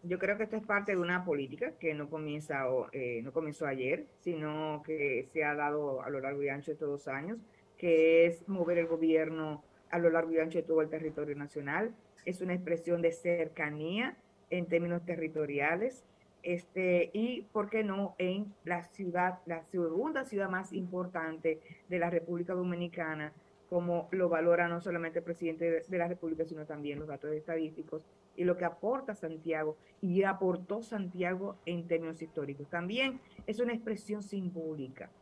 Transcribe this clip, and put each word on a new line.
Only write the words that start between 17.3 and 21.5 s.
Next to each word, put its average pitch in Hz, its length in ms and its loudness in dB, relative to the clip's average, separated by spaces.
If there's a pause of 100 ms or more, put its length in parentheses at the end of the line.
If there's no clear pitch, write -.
¿por 208 180 0
qué 220 140 0
no?, 196 340 -2
en 196 360 -2 (100)
la 175 200 -2
ciudad, 180 640 0
la 165 200 -6
segunda 202 580 0
ciudad 196 260 -2
más 185 220 -4
importante 165 880 -2 (300)